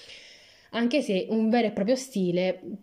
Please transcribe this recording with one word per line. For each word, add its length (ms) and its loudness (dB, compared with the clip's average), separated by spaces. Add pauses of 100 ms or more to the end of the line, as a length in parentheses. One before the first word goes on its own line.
(720)
Anche 280 2
se 280 0
un 200 0
vero 180 2
e 40 -4
proprio 260 0
stile, 640 0 (220)